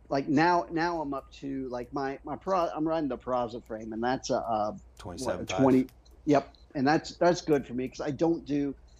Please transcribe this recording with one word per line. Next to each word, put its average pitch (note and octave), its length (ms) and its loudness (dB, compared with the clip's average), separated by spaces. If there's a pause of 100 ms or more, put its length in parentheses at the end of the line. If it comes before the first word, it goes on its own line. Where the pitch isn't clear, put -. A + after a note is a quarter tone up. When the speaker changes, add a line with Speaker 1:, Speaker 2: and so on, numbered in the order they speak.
Speaker 1:
like, C#3 180 -2
now, E3+ 440 4
now E3+ 300 -2
I'm C#3+ 120 -6
up C3+ 200 -10
to, C3+ 360 -8
like, B2 240 -8
my, C#3 300 -4
my D3 120 -8
Pro-, F3+ 400 0
I'm D#3 120 -2
riding D#3+ 220 0
the B2 80 -2
Peraza A#2+ 460 -2
frame, A2 300 -10
and A2+ 100 -4
that's C3 260 0
a, C3 60 2
a, G#2+ 360 0
what, G2+ 40 -10
a - 260 -20
Speaker 2:
Twenty-seven - 460 -6
five. - 140 -2
Speaker 1:
twenty, C3 260 6 (380)
yep. - 280 2 (220)
And C3+ 120 2
that's, D#3+ 280 2
that's F3 260 4
good C#3+ 240 2
for B2 80 -10
me B2+ 140 -4
'cause B2+ 140 -12
I C#3 100 -2
don't E3 340 2
do C#3+ 300 -2 (240)